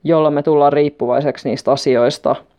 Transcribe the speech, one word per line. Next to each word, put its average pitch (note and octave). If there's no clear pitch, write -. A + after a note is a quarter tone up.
jolla D#3
me D3
tullaan C#3+
riippuvaiseksi C#3
niistä B2
asioista. C3